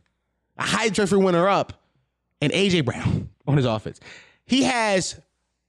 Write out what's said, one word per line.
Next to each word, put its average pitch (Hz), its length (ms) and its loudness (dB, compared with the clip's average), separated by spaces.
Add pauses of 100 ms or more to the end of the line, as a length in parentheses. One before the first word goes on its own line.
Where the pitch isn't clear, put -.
(580)
a - 40 -6
Heisman 202 320 -2
Trophy 202 220 0
winner 185 320 4
up, 180 320 -2 (600)
and 147 100 0
A 196 160 0
J 175 140 2
Brown - 480 -4 (160)
on 143 100 0
his 135 80 2
offense. 110 340 -4 (460)
He 254 200 0
has 226 540 -2 (500)